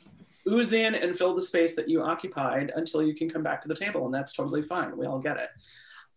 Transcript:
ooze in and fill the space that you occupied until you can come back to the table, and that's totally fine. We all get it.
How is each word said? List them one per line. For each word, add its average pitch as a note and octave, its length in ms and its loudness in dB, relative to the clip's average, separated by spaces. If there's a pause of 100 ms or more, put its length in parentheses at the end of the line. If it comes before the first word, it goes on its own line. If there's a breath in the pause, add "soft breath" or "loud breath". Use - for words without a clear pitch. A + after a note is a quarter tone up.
(480 soft breath)
ooze A3 260 4
in A3 220 4
and F3+ 220 0
fill F3+ 160 4
the F3+ 80 0
space E3+ 340 2
that D#3 120 -2
you D#3+ 140 4
occupied C#3+ 760 -2
until D#3 280 0
you D#3 120 2
can E3 140 -2
come D#3+ 140 -4
back D3+ 180 -2
to - 60 -14
the D#3 80 -2
table, G3+ 300 -2
and C3 80 -4
that's C3+ 200 -4
totally D3 280 -2
fine. E3 360 -4
We E3 80 -4
all C#3 140 -2
get C#3+ 180 -2
it. - 120 -4 (680 loud breath)